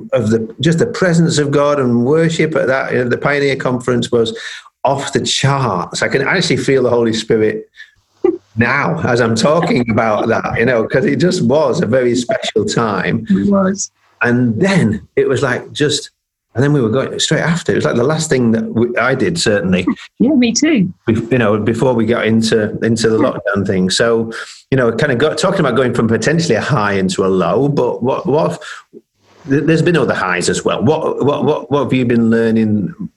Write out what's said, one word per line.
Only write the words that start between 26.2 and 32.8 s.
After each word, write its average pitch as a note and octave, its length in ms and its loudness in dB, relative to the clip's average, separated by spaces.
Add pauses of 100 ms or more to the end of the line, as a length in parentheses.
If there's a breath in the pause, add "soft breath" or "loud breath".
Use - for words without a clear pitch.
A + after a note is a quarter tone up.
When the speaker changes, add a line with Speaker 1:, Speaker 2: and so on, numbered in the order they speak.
Speaker 1:
a G#2 60 0
high G#2 320 0
into F#2+ 320 0
a F#2+ 40 0 (160)
low, G#2+ 240 2
but B2 360 -2
what, C3 200 -2
what, E3 380 -2 (840 loud breath)
th-, C#3+ 160 2
there's D#3+ 180 4
been E3 140 2
other A#2 180 0
highs F2+ 340 -2
as F2+ 160 -2
well. F2 180 -2
What, C#3+ 420 0
what, C#3 200 0
what, - 280 -2
what C#3 100 0
have A#2 100 -4
you B2+ 140 0
been A#2 240 2
learning? A2+ 640 0 (220)